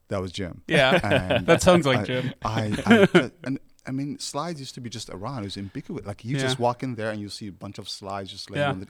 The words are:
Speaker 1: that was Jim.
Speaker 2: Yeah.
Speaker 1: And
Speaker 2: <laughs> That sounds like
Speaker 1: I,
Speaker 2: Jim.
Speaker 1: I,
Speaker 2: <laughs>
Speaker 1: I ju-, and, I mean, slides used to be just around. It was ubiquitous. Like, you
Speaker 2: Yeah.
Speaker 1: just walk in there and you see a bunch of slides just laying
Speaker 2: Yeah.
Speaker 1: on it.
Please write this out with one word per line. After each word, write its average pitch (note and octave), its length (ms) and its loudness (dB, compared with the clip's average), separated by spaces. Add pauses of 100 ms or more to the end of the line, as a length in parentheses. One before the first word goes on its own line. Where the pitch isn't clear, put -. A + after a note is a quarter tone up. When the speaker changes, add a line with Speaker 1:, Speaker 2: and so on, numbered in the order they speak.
Speaker 1:
that - 120 -2
was F#2 120 -6
Jim. F#2 340 -8
Speaker 2:
Yeah. C#3+ 320 4 (380)
Speaker 1:
And F#2+ 100 -2
Speaker 2:
<laughs> - 40 4
That - 120 6
sounds F3 240 6
like B2+ 140 4
Speaker 1:
I, G#2 40 -2
Speaker 2:
Jim. B2+ 300 -2 (100)
Speaker 1:
I, A2 380 -2
Speaker 2:
<laughs> - 40 -12
Speaker 1:
I G#3 200 10
ju-, D3 240 4 (140)
and, C3 140 -4 (280)
I A#2+ 40 -8
mean, C#3 280 -6
slides D#3 420 -8
used C3 160 -14
to C#3 40 -12
be A#2+ 80 -10
just G#2 220 -10
around. A2 300 -8
It G#2 40 -6
was G2 140 -8
ubiquitous. C3 480 -10
Like, - 180 -10
you B2+ 120 -2
Speaker 2:
Yeah. C3+ 60 0
Speaker 1:
just C3 160 0
walk A#2+ 240 0
in C3 120 -4
there A2 160 -4
and G#2+ 100 -6
you G#2 80 -8
see G#2 200 -12
a F#2+ 40 -10
bunch G2 260 -14
of G2+ 100 -14
slides G2 420 -8
just G2 200 -16
laying C#3+ 120 -2
Speaker 2:
Yeah. C#3+ 80 0
Speaker 1:
on F#2 120 -4
it. G2+ 80 -14